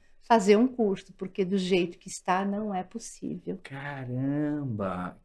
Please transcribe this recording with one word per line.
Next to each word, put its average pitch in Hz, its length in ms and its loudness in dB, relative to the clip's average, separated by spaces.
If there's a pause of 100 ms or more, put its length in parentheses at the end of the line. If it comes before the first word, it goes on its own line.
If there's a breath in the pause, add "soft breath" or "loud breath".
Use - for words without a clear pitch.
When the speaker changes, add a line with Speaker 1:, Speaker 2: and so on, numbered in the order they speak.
(220)
Speaker 1:
fazer 208 340 6
um 240 120 6
curso, 208 500 -2
porque 190 260 -4
do 190 140 0
jeito 180 400 0
que - 100 -20
está 190 380 -2
não 202 280 -4
é 185 80 -2
possível." - 800 -10
Speaker 2:
Caramba, 135 1600 -4